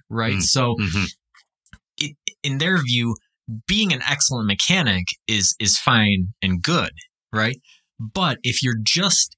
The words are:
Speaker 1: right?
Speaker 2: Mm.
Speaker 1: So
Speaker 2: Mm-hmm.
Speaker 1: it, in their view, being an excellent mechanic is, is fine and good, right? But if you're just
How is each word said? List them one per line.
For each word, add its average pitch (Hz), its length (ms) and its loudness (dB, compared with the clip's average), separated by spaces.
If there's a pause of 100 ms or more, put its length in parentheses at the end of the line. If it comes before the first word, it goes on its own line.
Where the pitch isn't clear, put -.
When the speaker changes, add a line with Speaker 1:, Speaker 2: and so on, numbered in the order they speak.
Speaker 1:
right? 113 280 -2
Speaker 2:
Mm. 95 60 0
Speaker 1:
So 120 340 2
Speaker 2:
Mm-hmm. 95 280 0 (960)
Speaker 1:
it, 147 180 -6 (260)
in 139 160 -4
their 180 240 2
view, 120 340 0 (500)
being 202 260 0
an 127 160 -2
excellent 131 380 0
mechanic 101 580 2 (220)
is, 104 340 0
is 104 180 2
fine 104 500 2 (140)
and 92 200 0
good, 139 300 -2 (400)
right? 110 280 -2 (400)
But 139 440 -2
if 123 180 0
you're 120 180 0
just - 580 0